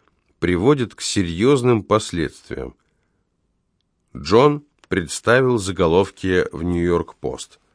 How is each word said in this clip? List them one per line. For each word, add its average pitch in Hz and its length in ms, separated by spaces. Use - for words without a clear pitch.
приводят 101 560
к - 60
серьезным 110 800
последствиям. 76 920
Джон 127 480
представил 117 680
заголовки 92 960
в 78 120
Нью-Йорк-Пост. 85 960